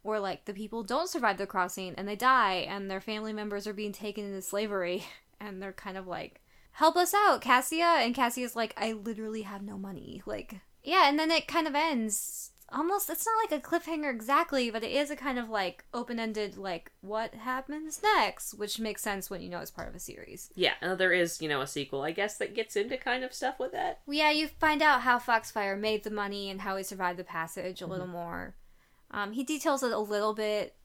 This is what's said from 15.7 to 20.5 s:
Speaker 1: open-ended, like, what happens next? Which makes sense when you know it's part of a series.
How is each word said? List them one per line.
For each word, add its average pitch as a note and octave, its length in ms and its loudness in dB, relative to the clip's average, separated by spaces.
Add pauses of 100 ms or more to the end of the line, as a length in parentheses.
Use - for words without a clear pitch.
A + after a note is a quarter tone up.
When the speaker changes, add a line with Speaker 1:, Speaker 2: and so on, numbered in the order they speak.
Speaker 1:
open-ended, A3+ 640 -4
like, F#3+ 440 -6
what G#3+ 340 -4
happens C4+ 680 -6
next? D#4 520 2
Which G#3 240 -4
makes A3 240 -4
sense G3 260 -4
when F3+ 140 -8
you F3+ 80 -10
know F3 80 -6
it's - 140 -10
part - 160 -10
of - 80 -12
a - 20 -14
series. - 560 -14